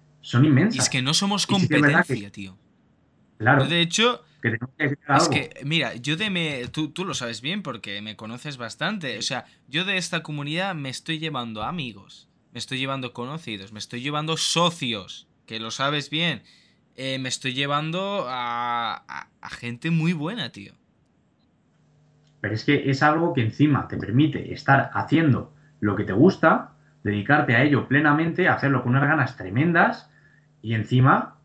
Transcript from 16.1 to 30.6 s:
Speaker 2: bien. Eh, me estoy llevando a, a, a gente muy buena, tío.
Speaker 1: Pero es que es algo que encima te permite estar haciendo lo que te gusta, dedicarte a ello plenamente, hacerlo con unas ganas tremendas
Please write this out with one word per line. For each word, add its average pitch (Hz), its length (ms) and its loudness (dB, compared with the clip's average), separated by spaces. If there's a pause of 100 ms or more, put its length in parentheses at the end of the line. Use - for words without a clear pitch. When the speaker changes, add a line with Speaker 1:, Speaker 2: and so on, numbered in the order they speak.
Speaker 2:
bien. 156 320 -2 (520)
Eh, 131 240 -6
me 131 100 -6
estoy 127 260 -6
llevando 156 720 -2
a, 120 800 -4
a, - 180 -12 (140)
a - 100 -14
gente 120 400 -6
muy 165 220 2
buena, 160 380 -6
tío. - 240 -18 (1700)
Speaker 1:
Pero 104 140 -4
es 110 80 -4
que 143 260 0
es 135 140 0
algo 156 320 2
que 120 80 2
encima 139 460 2
te 95 80 -8
permite 131 580 2
estar - 400 2
haciendo 139 580 2 (280)
lo 101 160 0
que 107 80 -2
te 92 80 -4
gusta, 165 600 4 (280)
dedicarte 117 540 2
a 135 80 6
ello 143 240 2
plenamente, 156 600 4
hacerlo 139 360 2
con 120 80 2
unas 139 160 4
ganas 147 280 0
tremendas 170 720 2 (540)